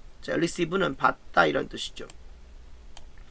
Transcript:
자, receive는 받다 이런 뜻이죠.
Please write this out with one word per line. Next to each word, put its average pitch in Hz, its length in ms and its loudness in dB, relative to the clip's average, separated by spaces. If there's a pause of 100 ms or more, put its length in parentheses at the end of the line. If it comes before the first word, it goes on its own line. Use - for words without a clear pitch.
(220)
자, - 120 -4
receive는 165 640 2
받다 - 500 6
이런 139 200 2
뜻이죠. - 380 -8 (1300)